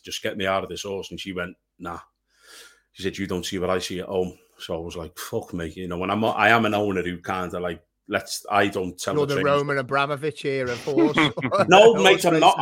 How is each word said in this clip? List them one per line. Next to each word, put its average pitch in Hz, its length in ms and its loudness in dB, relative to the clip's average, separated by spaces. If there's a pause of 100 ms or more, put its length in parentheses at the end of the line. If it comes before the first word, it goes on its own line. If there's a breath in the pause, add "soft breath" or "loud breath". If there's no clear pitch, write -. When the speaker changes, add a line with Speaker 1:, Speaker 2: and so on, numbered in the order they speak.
Speaker 1:
Just - 220 -10
get 107 120 -4
me 98 80 -4
out 95 200 0
of 87 60 -12
this 82 120 -8
horse." 98 300 -10
And 87 80 -12
she 98 120 -10
went, 90 240 -8 (220)
"Nah." 87 220 -10 (920 soft breath)
She - 120 -16
said, 95 120 -4
"You 98 120 -4
don't 90 180 -4
see 98 120 -6
what 90 120 -2
I 92 80 0
see 90 220 -6
at - 60 -10
home." 92 300 -2 (220)
So - 180 -8
I 80 40 -6
was 85 160 -12
like, 80 200 -12
"Fuck - 380 -8
me." 82 140 -6
You 90 200 -10
know, 87 80 -6
when 92 140 -4
I'm, 107 140 0
I 107 260 4
am 113 160 6
an 104 80 0
owner 101 280 0
who 87 200 -6
kinda, 92 360 -6
like, 87 220 -6 (260)
let's, - 440 -4
I 104 180 4
don't 92 320 -6
tell - 160 -4
Speaker 2:
You're 147 100 2
Speaker 1:
the 139 100 -2
Speaker 2:
the - 40 0
Speaker 1:
trainers. 143 220 2
Speaker 2:
Roman 143 160 -2
Abramovich 139 640 -4
here 135 260 -2
of 120 160 -6
horse. 151 320 2
Speaker 1:
<laughs> 160 520 0
No, 208 260 10
Speaker 2:
horse 196 100 0
Speaker 1:
mate, 190 220 6
I'm 160 120 4
not. 165 200 6
Speaker 2:
racing. - 40 -4